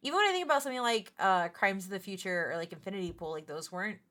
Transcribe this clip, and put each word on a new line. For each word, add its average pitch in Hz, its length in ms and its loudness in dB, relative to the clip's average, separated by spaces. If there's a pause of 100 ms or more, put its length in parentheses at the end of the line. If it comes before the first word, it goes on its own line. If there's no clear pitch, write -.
Even 285 160 -2
when 415 100 6
I 381 40 4
think 359 140 0
about 285 180 4
something 254 180 -2
like, 233 380 0
uh, 180 300 4
Crimes 196 360 0
of 185 60 -12
the 196 80 -6
Future 180 520 -2
or, 165 60 -2
like, 170 160 -6
Infinity 185 400 -6
Pool, 165 160 -8
like, 156 160 -8
those 160 260 -10
weren't 185 280 -6 (120)